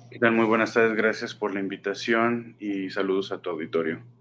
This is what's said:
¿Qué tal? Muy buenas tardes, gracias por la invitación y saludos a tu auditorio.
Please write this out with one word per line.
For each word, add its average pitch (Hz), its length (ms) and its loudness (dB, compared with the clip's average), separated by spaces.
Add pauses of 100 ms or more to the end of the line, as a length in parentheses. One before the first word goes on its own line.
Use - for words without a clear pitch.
¿Qué - 80 -16
tal? 117 140 4
Muy 113 160 4
buenas 110 260 2
tardes, 113 240 4
gracias 110 380 -2
por 101 180 -4
la 101 60 -4
invitación 113 1000 -2
y 98 300 -4
saludos 95 420 0
a 92 80 -6
tu 90 120 -6
auditorio. 80 500 -4 (200)